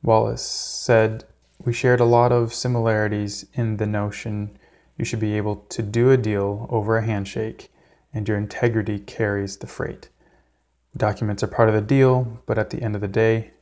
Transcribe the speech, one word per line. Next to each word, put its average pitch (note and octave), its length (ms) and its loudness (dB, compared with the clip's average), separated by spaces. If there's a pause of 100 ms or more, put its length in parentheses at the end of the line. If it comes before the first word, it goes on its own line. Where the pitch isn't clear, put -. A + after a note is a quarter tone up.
Wallace A2 420 2
said, - 800 0 (380)
"We A#2+ 100 -2
shared B2 260 2
a A#2+ 60 6
lot A#2 260 6
of A#2 220 0
similarities G#2+ 1000 -2
in A2 240 -2
the G#2+ 100 -2
notion G#2 720 -4 (400)
you A#2 80 -2
should A2+ 140 -4
be G#2+ 160 0
able G#2 220 -2 (120)
to - 120 -8
do A#2 300 4
a C3 60 6
deal G#2 520 -2
over A2 280 0
a G#2+ 80 -2
handshake A2 640 -6 (420)
and G#2 140 -4
your G#2+ 100 0
integrity G#2+ 600 -2
carries G2+ 580 -4
the - 100 -12
freight. - 420 -10 (880)
Documents G#2+ 480 -2
are G#2 40 -4
part A2+ 220 4
of G#2+ 60 2
the G#2+ 60 2
deal, B2+ 640 2
but A2+ 120 -2
at G#2+ 120 -2
the - 120 -6
end A2 140 -2
of G2+ 60 -4
the G#2 60 -4
day A2+ 440 0 (100)